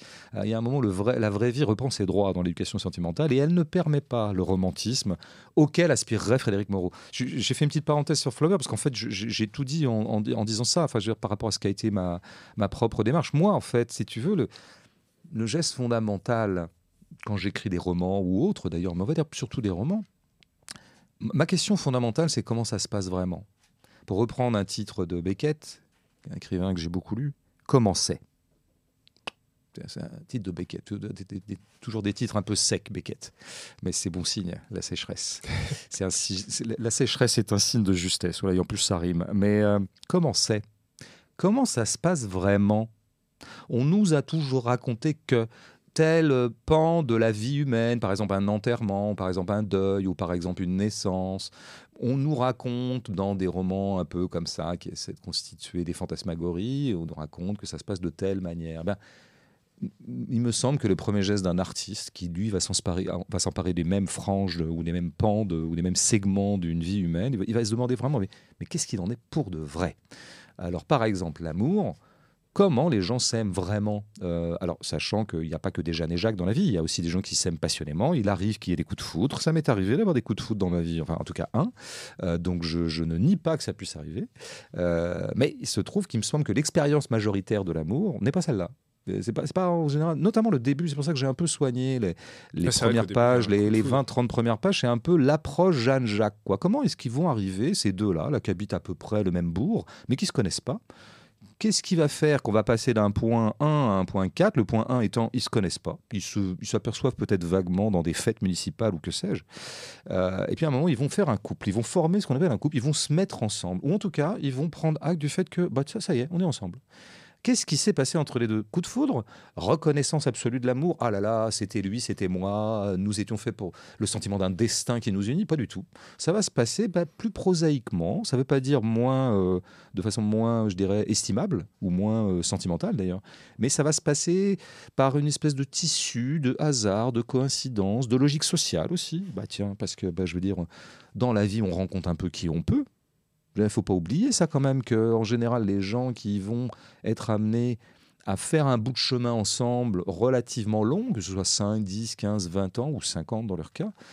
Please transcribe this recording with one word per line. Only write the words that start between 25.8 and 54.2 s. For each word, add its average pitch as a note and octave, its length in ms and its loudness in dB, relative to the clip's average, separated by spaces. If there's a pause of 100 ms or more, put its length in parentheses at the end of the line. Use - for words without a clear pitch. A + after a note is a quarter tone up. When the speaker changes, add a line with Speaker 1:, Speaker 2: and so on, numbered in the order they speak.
Speaker 1:
un - 60 -12
écrivain F#2 400 -2
que F2 40 -4
j'ai E2 100 -4
beaucoup F#2 260 -6
lu, « C#3+ 180 -4 (320)
Comment A2+ 300 6
c'est ? » - 260 -2 (1700)
C'est - 160 -12
un - 60 -10 (180)
titre A#2 160 -8
de F#2+ 80 -6
Beckett, - 340 -10
tou-, G2+ 140 -8
des, G2+ 100 -10 (160)
des, G2 200 -12
des, G2+ 120 -10 (240)
toujours A2 200 -6
des G2+ 120 0
titres G#2+ 240 -2
un G#2 60 0
peu G#2 120 -2
secs, - 360 0
Beckett. - 420 -12 (500)
Mais F2+ 80 -2
c'est - 180 -2
bon F2 140 -4
signe, F2 300 -4 (180)
la F2+ 100 -6
sécheresse. - 600 -8 (240)
<laughs> - 240 -8
C'est - 160 -4
un F#2 60 0
si-, G2+ 360 -2
c'est, A2+ 320 -4
la A2+ 120 -2
sécheresse - 480 2
est G#2+ 120 2
un G2+ 80 4
signe A2 240 4
de F#2+ 100 4
justesse. F2+ 480 0
Voilà, F#2+ 140 2
et F#2 40 4
en F2+ 40 4
plus, G2+ 140 -6
ça F#2+ 200 2
rime. E2+ 360 0
Mais, G#2 300 4
euh, G2+ 160 4 (280)
comment E3 260 2
c'est ? G#2+ 280 0 (720)
Comment A3+ 300 4
ça A#2 200 0
se - 120 -2
passe E3 300 0
vraiment ? G2+ 600 4 (800)
On B2 140 2
nous F3+ 300 4
a C#3+ 80 4
toujours C3 440 -2
raconté B2 500 0 (120)
que A#2 200 4 (460)
tel, D#3+ 380 6
euh, B2 180 4 (160)
pan D#3+ 380 4
de A#2 120 2
la A2+ 160 6
vie A2+ 260 -2
humaine, A#2+ 420 2
par G#2 120 0
exemple G2 220 0
un G2 140 2
enterrement, G#2 680 0
par F#2 140 -2
exemple F#2 220 0
un G#2 120 2
deuil, G2 440 2
ou F#2 80 0
par F2 160 -2
exemple F2+ 300 -2
une F2+ 160 0
naissance, F#2+ 720 -2 (480)
on C3 180 0
nous C#3+ 180 0
raconte B2+ 760 -2
dans G2 240 0
des F#2 120 0
romans F#2 520 -2
un F2 60 -2
peu F2+ 220 -4